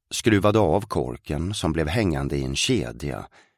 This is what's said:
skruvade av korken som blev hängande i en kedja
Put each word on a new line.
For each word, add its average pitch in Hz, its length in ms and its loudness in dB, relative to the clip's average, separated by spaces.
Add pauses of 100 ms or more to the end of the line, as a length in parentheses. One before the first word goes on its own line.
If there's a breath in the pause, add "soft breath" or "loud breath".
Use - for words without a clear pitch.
(100)
skruvade 104 480 4
av 95 220 4
korken 78 720 -4
som 82 180 -2
blev 78 160 -2
hängande 76 480 0
i 67 80 -2
en 67 120 -4
kedja 60 720 -2 (300 soft breath)